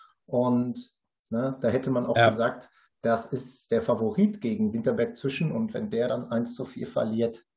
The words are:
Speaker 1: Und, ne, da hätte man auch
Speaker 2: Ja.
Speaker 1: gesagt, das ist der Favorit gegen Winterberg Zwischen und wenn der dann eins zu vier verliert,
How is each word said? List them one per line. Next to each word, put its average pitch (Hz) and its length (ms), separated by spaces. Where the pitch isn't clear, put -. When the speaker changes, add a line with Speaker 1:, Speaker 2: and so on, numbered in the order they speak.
Speaker 1:
Und, 123 540
ne, 131 300
da - 80
hätte 131 220
man 123 160
auch 117 100
Speaker 2:
Ja. 117 140
Speaker 1:
gesagt, 113 400
das 113 260
ist - 440
der 117 100
Favorit 120 600
gegen 107 320
Winterberg 117 420
Zwischen 143 360
und 113 220
wenn 107 180
der 120 160
dann 123 240
eins 120 240
zu 127 100
vier - 220
verliert, 117 560